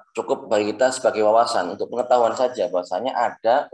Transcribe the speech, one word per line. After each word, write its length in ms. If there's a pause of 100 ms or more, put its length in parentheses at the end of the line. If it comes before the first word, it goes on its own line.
(160)
cukup 320
bagi 240
kita 160
sebagai 320
wawasan 560
untuk 160
pengetahuan 400
saja 400
bahwasanya 400
ada 640